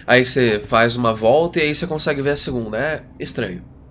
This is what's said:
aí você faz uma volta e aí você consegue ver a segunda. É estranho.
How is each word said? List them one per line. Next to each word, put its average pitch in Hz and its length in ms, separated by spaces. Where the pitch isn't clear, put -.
aí 127 200
você 117 340
faz 117 380
uma 113 160
volta 151 460
e - 20
aí 151 120
você 170 140
consegue 151 340
ver 143 100
a 147 40
segunda. 117 420
É 147 260
estranho. 95 460